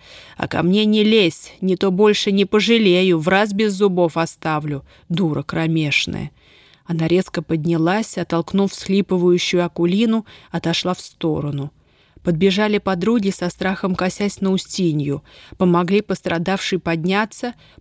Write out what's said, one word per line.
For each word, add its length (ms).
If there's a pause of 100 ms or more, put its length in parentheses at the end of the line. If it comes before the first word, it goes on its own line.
(360)
А 120
ко 140
мне 220
не 180
лезь, 600
не 140
то 140
больше 400
не 140
пожалею, 720
враз 360
без 180
зубов 460
оставлю, 640 (240)
дура 340
кромешная. 880 (540)
Она 240
резко 320
поднялась, 800
оттолкнув 540
всхлипывающую 920
Акулину, 640 (240)
отошла 420
в 80
сторону. 720 (500)
Подбежали 560
подруги, 520
со 180
страхом 460
косясь 460
на 100
Устинью, 720 (340)
помогли 460
пострадавшей 760
подняться, 760 (260)